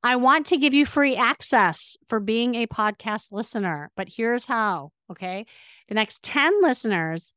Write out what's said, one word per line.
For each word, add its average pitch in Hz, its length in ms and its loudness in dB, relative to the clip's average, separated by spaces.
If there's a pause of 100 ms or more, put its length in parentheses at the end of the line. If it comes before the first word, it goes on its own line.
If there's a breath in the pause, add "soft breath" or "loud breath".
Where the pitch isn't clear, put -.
I 247 140 2
want 269 280 4
to 349 120 2
give 277 180 2
you 285 100 6
free 277 300 2
access 226 800 0 (100)
for 226 120 -2
being 226 340 -2
a 233 140 -4
podcast 214 640 -4
listener, 196 680 -6
but 190 100 -8
here's 233 380 -4
how, 202 460 -4 (180)
okay? 185 380 -10 (400 soft breath)
The 214 80 -6
next 214 260 -2
ten 330 400 2
listeners 180 760 0